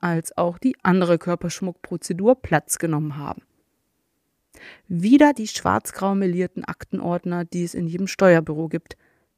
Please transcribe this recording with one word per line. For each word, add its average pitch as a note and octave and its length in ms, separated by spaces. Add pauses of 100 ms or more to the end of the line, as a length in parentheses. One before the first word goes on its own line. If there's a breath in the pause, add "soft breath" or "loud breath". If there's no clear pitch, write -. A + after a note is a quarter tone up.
als E3 380
auch F3 180
die - 260
andere F3+ 360
Körperschmuckprozedur F3+ 1200
Platz - 380
genommen D3+ 400
haben. C#3+ 240 (1500 loud breath)
Wieder B3+ 460
die A3 120
schwarzgrau - 680
melierten F3+ 480
Aktenordner, F3 800
die F3 180
es E3+ 120
in F3 120
jedem F3 220
Steuerbüro E3 600
gibt. E3 280 (420)